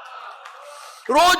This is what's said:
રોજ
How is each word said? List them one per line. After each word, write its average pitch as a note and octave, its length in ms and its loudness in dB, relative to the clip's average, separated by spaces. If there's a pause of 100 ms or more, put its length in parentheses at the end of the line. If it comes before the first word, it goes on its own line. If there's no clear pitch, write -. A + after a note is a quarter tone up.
(1080)
રોજ E4+ 300 2